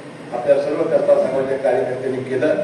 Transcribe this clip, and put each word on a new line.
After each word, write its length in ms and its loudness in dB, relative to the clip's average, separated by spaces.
आपल्या 220 4
सर्व 280 -2
कर्ता 320 4
संघाच्या 420 0
कार्यकर्त्यांनी 680 -2
केलं. 240 0